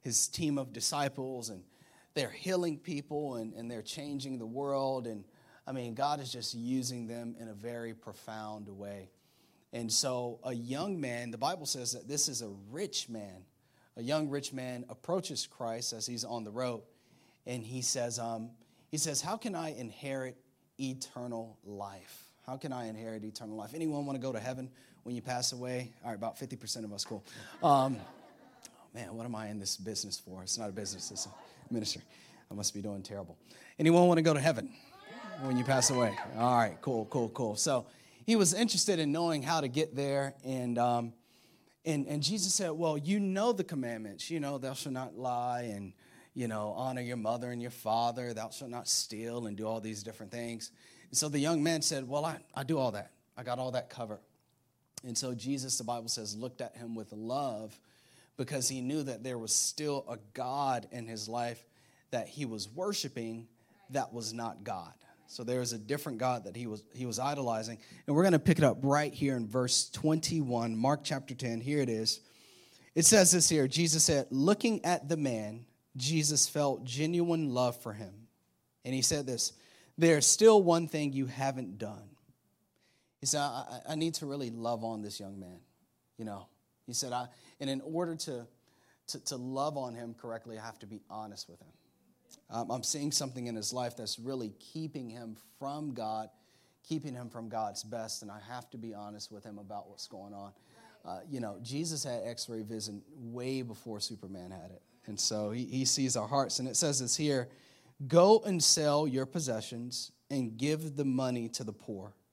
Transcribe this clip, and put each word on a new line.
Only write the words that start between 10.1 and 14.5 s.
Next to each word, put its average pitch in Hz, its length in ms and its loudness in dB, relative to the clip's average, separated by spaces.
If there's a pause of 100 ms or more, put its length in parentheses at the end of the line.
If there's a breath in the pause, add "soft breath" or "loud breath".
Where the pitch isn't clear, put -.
a 131 80 -4
young 135 480 -4
man, 120 320 -4
the 113 60 -8
Bible 151 300 -2
says 123 260 -4
that 120 120 -10
this 139 220 0
is 123 140 -4
a 110 80 -8 (200)
rich 139 380 -6
man. 101 380 -10 (500 soft breath)
A 117 80 -8
young 151 240 0
rich 139 240 -4